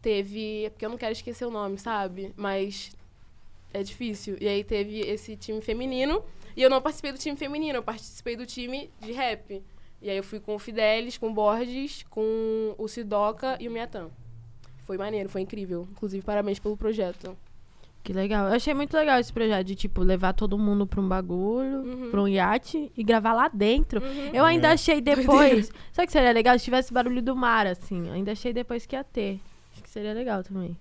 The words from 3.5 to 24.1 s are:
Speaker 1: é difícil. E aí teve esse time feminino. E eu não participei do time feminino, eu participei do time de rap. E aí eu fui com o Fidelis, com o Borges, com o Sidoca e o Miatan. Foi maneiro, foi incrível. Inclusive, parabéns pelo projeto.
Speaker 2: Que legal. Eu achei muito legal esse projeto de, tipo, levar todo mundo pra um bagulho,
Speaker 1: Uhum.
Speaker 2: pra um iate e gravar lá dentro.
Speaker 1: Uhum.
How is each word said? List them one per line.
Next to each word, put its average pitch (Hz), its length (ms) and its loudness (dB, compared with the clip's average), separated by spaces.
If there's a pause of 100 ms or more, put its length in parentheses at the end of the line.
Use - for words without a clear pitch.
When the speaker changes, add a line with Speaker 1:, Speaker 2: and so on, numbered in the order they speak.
Speaker 1:
é 202 80 -4
difícil. 202 600 -8
E 208 60 0
aí 202 160 0
teve 208 360 -2
esse 208 380 -6
time 214 240 -6
feminino. 262 600 0 (360)
E 240 40 2
eu 262 80 10
não 262 120 6
participei 294 300 -4
do 262 60 -10
time 285 200 -4
feminino, 294 420 -4
eu 226 40 -8
participei 226 520 -8
do 240 100 -10
time 247 540 -8
de 220 140 -12
rap. 220 500 -6 (380)
E 202 80 -8
aí 196 80 -2
eu 196 60 -4
fui 208 160 -10
com 214 160 -6
o 208 40 -8
Fidelis, 220 580 0
com 226 120 -4
o 220 40 -6
Borges, 240 760 0
com 220 680 -2
o 220 100 -6
Sidoca 214 720 -2
e 233 80 -10
o 233 40 -8
Miatan. 226 380 -10 (760)
Foi 190 120 -6
maneiro, 196 320 -4
foi 190 120 -4
incrível. 185 500 -6
Inclusive, 196 320 -6
parabéns 208 360 0
pelo 208 160 -4
projeto. 196 600 -4 (680)
Speaker 2:
Que - 80 -8
legal. 196 380 2
Eu 214 60 4
achei 285 180 2
muito 285 240 -2
legal 294 200 6
esse 240 140 0
projeto 214 340 0
de, 190 100 -6
tipo, 190 280 0
levar 185 300 4
todo 202 260 2
mundo 202 260 4
pra 196 140 -2
um 190 80 0
bagulho, 202 760 -2
Speaker 1:
Uhum. 254 280 -8
Speaker 2:
pra 202 100 2
um 202 60 4
iate 208 680 0
e 233 40 -4
gravar 220 320 4
lá 247 140 4
dentro. 220 560 2
Speaker 1:
Uhum. 269 300 -4